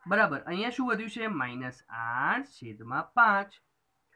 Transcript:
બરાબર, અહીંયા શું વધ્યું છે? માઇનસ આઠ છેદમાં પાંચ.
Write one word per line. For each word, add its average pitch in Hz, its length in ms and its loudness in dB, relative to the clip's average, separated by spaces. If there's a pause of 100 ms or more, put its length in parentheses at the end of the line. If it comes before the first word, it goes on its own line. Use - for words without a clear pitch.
બરાબર, 175 340 4 (100)
અહીંયા 214 260 -2
શું 254 140 -2
વધ્યું 220 260 -4
છે? 226 120 -4 (120)
માઇનસ 127 380 -6 (240)
આઠ 147 560 -2
છેદમાં 117 500 -8 (100)
પાંચ. 202 320 6 (640)